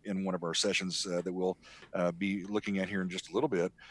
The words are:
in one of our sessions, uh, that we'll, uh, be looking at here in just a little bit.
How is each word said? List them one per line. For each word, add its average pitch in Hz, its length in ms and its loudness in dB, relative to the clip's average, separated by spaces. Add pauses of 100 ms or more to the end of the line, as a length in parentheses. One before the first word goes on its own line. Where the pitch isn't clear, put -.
in 98 200 -2
one 95 100 0
of 85 100 -2
our 82 120 -2
sessions, 92 500 0
uh, 87 160 0
that 90 100 -4
we'll, 92 260 0 (360)
uh, 87 200 2
be 95 320 0
looking 104 340 0
at 92 100 0
here 98 140 0
in 92 60 -2
just 92 200 -8
a - 60 -6
little 139 140 4
bit. 90 220 4 (200)